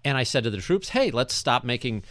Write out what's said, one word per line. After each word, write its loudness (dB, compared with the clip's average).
and 0
I 2
said 0
to 0
the -2
troops, 0
"Hey, 2
let's 0
stop 0
making -2